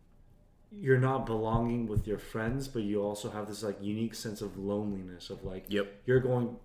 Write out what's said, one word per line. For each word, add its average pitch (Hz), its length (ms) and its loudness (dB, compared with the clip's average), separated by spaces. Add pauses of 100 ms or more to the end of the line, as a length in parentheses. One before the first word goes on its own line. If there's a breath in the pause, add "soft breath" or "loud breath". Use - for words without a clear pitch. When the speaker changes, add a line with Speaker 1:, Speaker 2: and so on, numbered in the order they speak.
(720)
Speaker 1:
you're 147 260 6
not 131 260 4
belonging 113 640 2
with 107 200 0
your 101 100 0
friends, 120 500 -4
but 117 160 -4
you 101 200 0
also 104 260 -2
have 101 180 -6
this, 101 140 -10
like, 101 200 -2
unique 110 340 -2
sense 107 260 -8
of 98 160 -6
loneliness 98 720 -4
of, 95 140 -10
like, 92 240 -8
Speaker 2:
Yep. 101 380 -2
Speaker 1:
you're 127 160 8
going 123 440 2